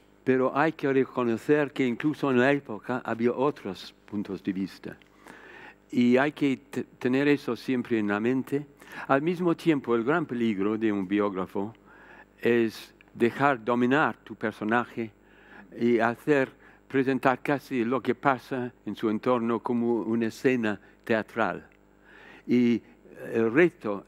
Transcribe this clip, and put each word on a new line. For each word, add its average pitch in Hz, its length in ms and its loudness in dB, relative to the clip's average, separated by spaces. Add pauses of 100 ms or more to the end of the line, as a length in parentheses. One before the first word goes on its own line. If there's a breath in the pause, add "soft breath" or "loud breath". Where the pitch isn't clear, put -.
(240 soft breath)
Pero 131 320 2
hay 156 160 2
que 139 200 -2
reconocer 131 800 0
que 135 140 0
incluso 139 460 -2
en 123 80 4
la 131 100 4
época 127 540 -4
había 117 260 0
otros 123 640 -4 (120)
puntos 101 360 -8
de 104 100 -4
vista. 90 440 -8 (960 loud breath)
Y 123 240 4
hay 143 160 4
que 135 240 0 (120)
te-, - 140 -8 (160)
tener 135 300 2
eso 139 260 2
siempre 120 460 -2
en 104 80 0
la 104 100 0
mente. 131 480 -2 (400 loud breath)
Al 139 160 2
mismo 170 340 0
tiempo, 135 380 0
el 117 80 2
gran 156 240 0
peligro 110 500 0
de 110 140 0
un 98 160 -2
biógrafo 101 680 -2 (680 loud breath)
es 117 520 0 (220)
dejar 117 500 0
dominar 123 600 0
tu 113 100 -14
personaje 110 800 -4 (640 loud breath)
y 117 220 2
hacer, 123 500 0 (380 soft breath)
presentar 131 520 0
casi 131 440 -2
lo 120 180 -2
que 120 140 -2
pasa 127 560 -2 (120)
en 104 120 -6
su 113 140 0
entorno 117 500 0
como 117 420 0
una 113 240 0
escena 110 540 0 (240 soft breath)
teatral. 107 640 -2 (800 loud breath)
Y 120 340 4 (500 loud breath)
el 113 200 2
reto 117 560 0